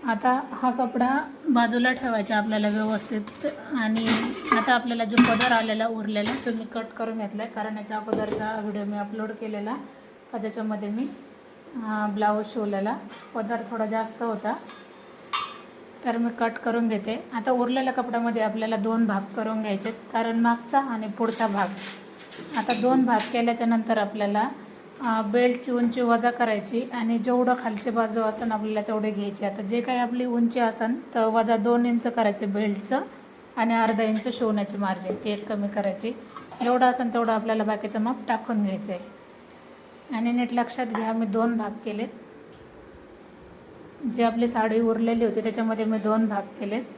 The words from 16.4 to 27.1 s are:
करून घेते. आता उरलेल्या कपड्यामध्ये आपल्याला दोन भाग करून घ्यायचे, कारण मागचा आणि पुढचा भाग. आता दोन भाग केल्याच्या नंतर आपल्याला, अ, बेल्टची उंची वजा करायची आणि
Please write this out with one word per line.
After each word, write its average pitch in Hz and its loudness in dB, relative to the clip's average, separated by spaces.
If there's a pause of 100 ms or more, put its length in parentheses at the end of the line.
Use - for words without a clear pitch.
करून 233 0
घेते. 214 -4 (100)
आता 233 -2
उरलेल्या 254 2
कपड्यामध्ये 233 0
आपल्याला 220 0
दोन 226 2
भाग 196 0 (140)
करून 220 -2
घ्यायचे, 208 -2
कारण 226 -2
मागचा 233 4
आणि 233 -4
पुढचा 220 0
भाग. 196 2 (880)
आता 233 2
दोन 254 4
भाग 233 4 (140)
केल्याच्या 233 2
नंतर 226 2
आपल्याला, 208 0 (560)
अ, 226 2
बेल्टची 247 2
उंची 240 2
वजा 233 4
करायची 233 0 (100)
आणि 233 0